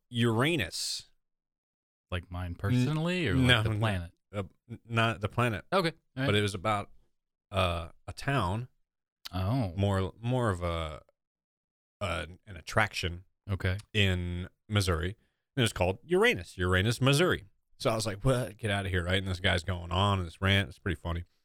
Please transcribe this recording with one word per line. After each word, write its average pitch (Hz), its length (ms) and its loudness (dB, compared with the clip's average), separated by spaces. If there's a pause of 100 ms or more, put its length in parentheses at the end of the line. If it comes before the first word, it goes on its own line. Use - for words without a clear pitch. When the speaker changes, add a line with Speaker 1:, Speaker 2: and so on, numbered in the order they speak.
Speaker 1:
Uranus. 117 960 0 (1040)
Speaker 2:
Like 90 220 -8
mine 90 200 -8
Speaker 1:
N-, 87 40 -8
Speaker 2:
personally, 156 720 0
or 101 80 2
like 131 100 4
Speaker 1:
no, 120 180 6
Speaker 2:
the 113 60 0
Speaker 1:
no, 104 100 -2
Speaker 2:
planet? 95 320 -2 (220)
Speaker 1:
uh, 101 100 -6 (260)
n-, 117 180 -12
not 113 340 0
the 101 80 -2
planet. 120 440 -2
Speaker 2:
Okay, 175 160 2
all - 40 -10 (300)
right. - 20 0
Speaker 1:
But 104 100 2
it 107 60 4
was 101 140 0
about, 104 340 -2 (600)
uh, 87 380 0 (180)
a 90 60 -10
town. 117 540 -2 (680)
Speaker 2:
Oh. 95 420 0
Speaker 1:
More, 98 460 2
more 120 300 0
of 87 120 -2
a, 82 380 -4 (1000)
a, 85 280 -4 (200)
an 98 80 -16
attraction 92 720 -2 (260)
Speaker 2:
Okay. 92 260 0 (160)
Speaker 1:
in 90 540 2 (220)
Missouri. 92 480 0 (400)
And 131 80 2
it's - 80 0
called 92 320 2
Uranus, 180 520 0
Uranus, 92 440 2
Missouri. 143 420 4 (340)
So - 120 0
I 113 60 0
was 110 100 -2
like, 101 180 -8
"What? 127 340 2
Get 104 140 -4
out 101 140 0
of 90 60 -4
here," 90 120 0
right? 90 140 0
And 98 100 -2
this 90 140 -2
guy's 92 220 2
going 87 280 -6
on 98 280 2
in 87 60 -2
this - 160 -12
rant. 95 280 4
It's - 100 -18
pretty 87 220 -4
funny. 85 240 -4 (200)